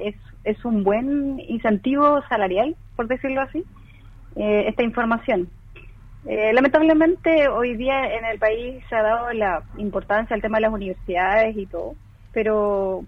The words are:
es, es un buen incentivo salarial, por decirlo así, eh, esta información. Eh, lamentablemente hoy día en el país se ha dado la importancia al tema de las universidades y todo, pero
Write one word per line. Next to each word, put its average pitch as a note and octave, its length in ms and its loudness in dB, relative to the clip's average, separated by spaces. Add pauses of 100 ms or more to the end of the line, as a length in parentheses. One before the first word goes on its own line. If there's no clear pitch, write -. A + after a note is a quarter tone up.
es, G#3 100 -4 (300)
es A3 220 -2
un A3 180 0
buen C4+ 640 0
incentivo C4 800 2
salarial, G#3+ 480 0 (180)
por A#3 140 -4
decirlo C4 320 -2
así, C#4 240 -6 (720)
eh, G#3 320 2
esta A3 140 0
información. A3+ 640 0 (800)
Eh, A3 260 0
lamentablemente D#4 960 4
hoy A#3+ 280 -2
día B3+ 380 -2
en A3+ 120 -6
el A3 120 -6
país A#3 520 -2
se B3 40 -4
ha A3 80 2
dado A#3 300 0
la G3 300 0 (160)
importancia G#3 580 -2
al G#3 60 -4
tema A3 160 0
de A3 40 2
las A3 100 2
universidades G3 840 0
y G3+ 80 -6
todo, F#3 300 -10 (380)
pero G3+ 760 0